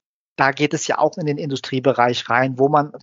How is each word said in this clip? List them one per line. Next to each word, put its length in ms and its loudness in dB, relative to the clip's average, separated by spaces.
da 160 2
geht 220 -2
es 140 -6
ja 120 -2
auch 180 0
in 80 -6
den 120 -2
Industriebereich 920 0
rein, 300 0
wo 100 4
man 220 2